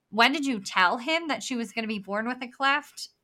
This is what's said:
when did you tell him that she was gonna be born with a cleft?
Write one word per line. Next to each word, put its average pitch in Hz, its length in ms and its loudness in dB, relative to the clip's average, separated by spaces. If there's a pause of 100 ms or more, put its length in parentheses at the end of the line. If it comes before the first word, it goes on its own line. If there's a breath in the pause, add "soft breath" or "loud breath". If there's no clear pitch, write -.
(100)
when 233 220 6
did 302 140 -2
you 240 140 0
tell 190 380 2
him 320 300 -2
that 247 140 -2
she 254 140 -6
was 233 160 -6
gonna 226 160 -4
be 214 100 -4
born 202 300 -4
with 254 140 -6
a 247 60 -10
cleft? 277 600 -2 (160)